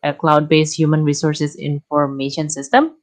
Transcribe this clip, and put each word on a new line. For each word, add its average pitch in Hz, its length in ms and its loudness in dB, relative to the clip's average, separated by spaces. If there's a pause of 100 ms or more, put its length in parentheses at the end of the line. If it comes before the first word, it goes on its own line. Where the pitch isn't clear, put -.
a 147 100 -2
cloud-based 156 640 2
human 156 260 2
resources 151 520 -2
information 143 920 -4
system 240 560 0